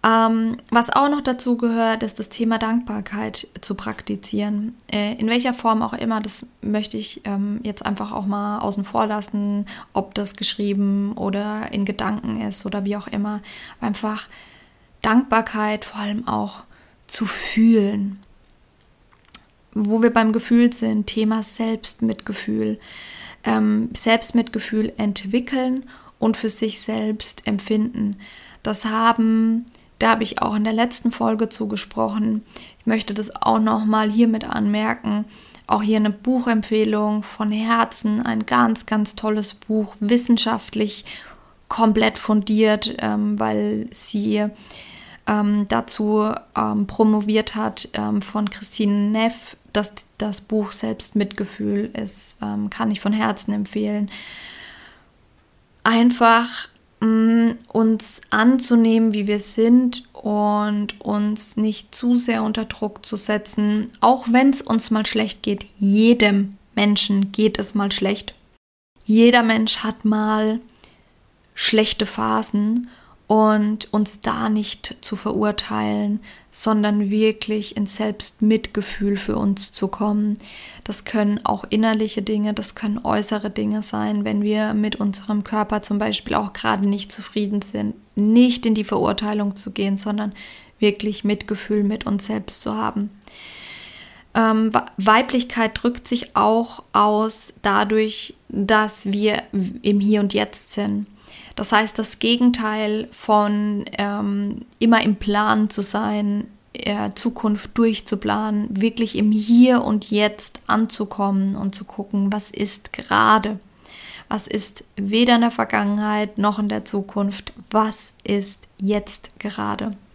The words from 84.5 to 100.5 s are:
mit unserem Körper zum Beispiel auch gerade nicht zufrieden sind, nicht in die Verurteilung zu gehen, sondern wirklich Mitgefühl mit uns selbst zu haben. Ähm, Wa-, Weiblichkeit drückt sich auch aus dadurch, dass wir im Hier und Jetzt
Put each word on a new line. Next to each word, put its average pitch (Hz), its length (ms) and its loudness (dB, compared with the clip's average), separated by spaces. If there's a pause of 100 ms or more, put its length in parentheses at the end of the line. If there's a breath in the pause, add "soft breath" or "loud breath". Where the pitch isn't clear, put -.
mit 214 220 0
unserem 208 480 -2
Körper 208 380 -2
zum 202 180 -2
Beispiel 214 360 -4
auch 208 180 -2
gerade 208 340 0
nicht 202 240 -2
zufrieden 208 500 -4
sind, 208 340 -6 (200)
nicht 240 500 6
in 220 100 4
die 214 100 -2
Verurteilung 202 720 -2
zu - 140 -12
gehen, 196 260 -2
sondern 208 340 -4 (480 loud breath)
wirklich 208 460 0
Mitgefühl 208 580 0
mit 208 220 -2
uns 196 220 -2
selbst 214 340 -4
zu 220 140 -4
haben. 208 340 -4 (1300 loud breath)
Ähm, 220 380 2
Wa-, - 120 2 (100)
Weiblichkeit 226 800 2
drückt - 340 -2
sich - 300 -2
auch 220 460 2 (100)
aus 214 680 2
dadurch, 214 720 0 (120)
dass 214 600 0
wir 208 440 0
im 196 480 0
Hier 208 220 4
und 196 120 0
Jetzt - 380 -2